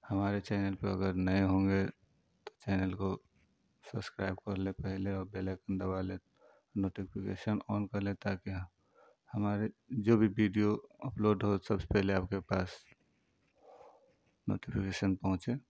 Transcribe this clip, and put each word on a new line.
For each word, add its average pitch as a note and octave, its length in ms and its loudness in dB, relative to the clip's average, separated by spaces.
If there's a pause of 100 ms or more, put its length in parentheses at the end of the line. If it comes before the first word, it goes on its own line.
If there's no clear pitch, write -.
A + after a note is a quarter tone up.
हमारे G2+ 320 0
चैनल G2 340 0
पर G2+ 120 -4
अगर F#2+ 280 0
नए F#2 280 4
होंगे F#2+ 420 4
तो - 720 -14
channel F#2+ 360 0
को F#2+ 200 -2 (680)
subscribe G2 640 -4
कर G2+ 120 -4
ले F#2+ 160 -2
पहले F#2+ 400 -4
और F#2+ 160 -4
bell F#2+ 200 -6
icon F#2 280 -4
दबा F#2+ 240 -2
ले, F#2 160 -4 (580)
notification G2 840 -4 (120)
on G#2 160 -2
कर G2+ 140 -4
ले, G2 140 -2
ताकि G2 360 -6 (800)
हमारे G#2 360 0 (260)
जो A2 220 6
भी G#2+ 120 6
वीडियो G#2 440 4 (320)
upload G#2 380 2
हो, G2+ 140 2
सबसे F#2+ 360 -2
पहले G2 200 4
आपके F#2+ 280 0
पास F#2+ 360 -2 (1700)
notification G2 680 -2
पहुँचे। F#2+ 380 -2 (160)